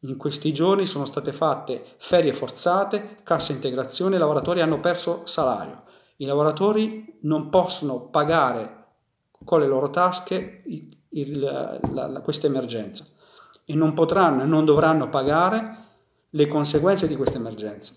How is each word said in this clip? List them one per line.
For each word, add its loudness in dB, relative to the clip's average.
In -8
questi -4
giorni 2
sono -4
state -6
fatte -2
ferie 2
forzate, -2
cassa 0
integrazione, -2
i 2
lavoratori 2
hanno 0
perso -2
salario. -2
I -8
lavoratori 0
non 0
possono 0
pagare 0
con 4
le 4
loro 2
tasche -2
il, -12
il, -6
la, -4
la, -8
questa -2
emergenza -4
e -6
non 4
potranno 2
e 0
non 4
dovranno 4
pagare 0
le 2
conseguenze 2
di -2
questa -2
emergenza -10